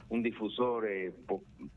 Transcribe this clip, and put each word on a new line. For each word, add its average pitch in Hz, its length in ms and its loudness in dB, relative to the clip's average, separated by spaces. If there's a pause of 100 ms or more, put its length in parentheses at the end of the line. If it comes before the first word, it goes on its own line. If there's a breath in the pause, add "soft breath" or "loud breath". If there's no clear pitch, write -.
(100)
un 117 120 4
difusor, 113 640 2
eh, 95 240 0 (160)
po-, 98 160 0 (340)